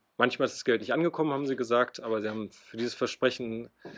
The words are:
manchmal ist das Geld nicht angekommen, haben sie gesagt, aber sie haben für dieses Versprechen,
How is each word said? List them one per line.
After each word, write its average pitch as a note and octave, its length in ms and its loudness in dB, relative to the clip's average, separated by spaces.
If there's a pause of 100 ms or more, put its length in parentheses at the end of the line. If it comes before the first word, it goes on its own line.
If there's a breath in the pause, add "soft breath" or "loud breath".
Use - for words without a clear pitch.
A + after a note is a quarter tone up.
(180)
manchmal B2 280 2
ist - 100 0
das - 100 -10
Geld A#2 140 4
nicht A#2 140 -2
angekommen, D#3 400 2
haben C#3+ 120 0
sie C3+ 120 0
gesagt, A#2+ 440 2
aber A2 200 0
sie G#2+ 80 -2
haben G#2+ 220 -6
für - 260 -18
dieses A#2 160 -2
Versprechen, A#2+ 760 -2 (280 loud breath)